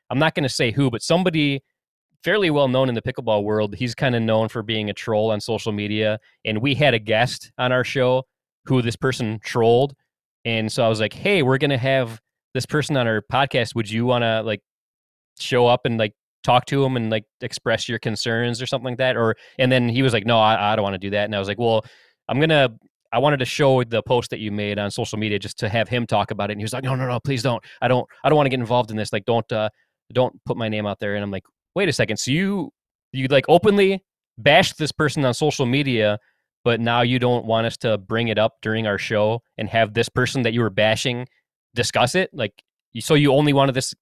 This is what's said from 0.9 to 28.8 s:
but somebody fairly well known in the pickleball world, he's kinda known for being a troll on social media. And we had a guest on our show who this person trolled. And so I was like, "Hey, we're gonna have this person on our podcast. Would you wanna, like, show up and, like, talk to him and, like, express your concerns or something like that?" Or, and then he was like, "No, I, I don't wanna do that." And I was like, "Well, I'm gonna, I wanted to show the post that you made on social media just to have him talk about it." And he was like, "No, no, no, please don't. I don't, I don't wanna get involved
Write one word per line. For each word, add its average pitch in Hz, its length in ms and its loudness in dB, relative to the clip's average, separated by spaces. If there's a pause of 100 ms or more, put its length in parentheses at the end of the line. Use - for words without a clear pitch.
but 113 120 -6
somebody 160 600 0 (600)
fairly 185 260 2
well 143 180 4
known 131 200 2
in 120 60 -2
the 113 80 -4
pickleball 113 420 -2
world, 107 320 0
he's 120 180 -6
kinda 123 240 0
known 110 300 2
for 117 140 -6
being 107 280 -4
a 95 40 -8
troll 110 360 -2
on 104 100 -2
social 110 320 -4
media. 107 460 -2 (260)
And 107 180 -2
we 139 120 2
had 139 200 4
a 113 40 0
guest 110 600 -2
on 127 120 0
our 127 140 2
show 127 400 0 (400)
who 127 180 2
this 117 140 -4
person 120 480 -2
trolled. 120 500 2 (500)
And 110 280 -2
so 123 120 0
I 113 40 4
was 110 120 2
like, 107 120 -2
"Hey, 196 300 0
we're 131 160 2
gonna 139 200 0
have 127 420 -2 (340)
this 127 120 -4
person 151 300 -2
on 123 100 0
our 110 240 0
podcast. 131 460 0
Would 107 140 -4
you 113 160 -2
wanna, 117 360 0
like, 107 180 -4 (760)
show 123 280 2
up 120 200 4
and, 117 120 -2
like, 107 160 -2 (280)
talk 123 240 2
to 139 180 0
him 131 120 0
and, 113 140 -2
like, 110 140 -2 (180)
express - 460 -4
your 113 100 -4
concerns 117 640 -2
or 127 40 -6
something 127 260 -4
like 117 60 -6
that?" 127 180 0
Or, 113 200 2 (220)
and 127 120 4
then 123 180 4
he 120 140 0
was 131 100 4
like, 107 140 0
"No, 117 120 4
I, 107 340 4
I 110 40 0
don't 107 60 0
wanna 98 160 -2
do 98 120 -8
that." 104 160 0
And 107 100 -6
I - 20 -2
was 98 100 -4
like, 104 100 -2
"Well, 113 260 2 (440)
I'm 120 120 -2
gonna, 151 300 4 (420)
I 117 80 0
wanted 143 180 2
to 127 60 -4
show 131 400 2
the 117 180 -2
post 120 280 0
that - 100 -8
you 107 100 -6
made 104 300 -4
on 101 100 -4
social 110 280 -6
media 104 200 -2
just - 220 -12
to 113 80 -2
have 107 200 0
him 120 180 -2
talk 101 260 0
about 101 180 -4
it." 107 40 -8
And 104 60 -10
he 104 40 -6
was 110 80 -8
like, 131 120 -8
"No, 135 120 -4
no, 127 100 -4
no, 123 140 -4
please 131 220 -4
don't. 120 200 -2 (180)
I 120 80 0
don't, 127 200 0 (160)
I 139 40 0
don't 151 80 4
wanna 143 140 4
get 127 100 -2
involved 117 300 0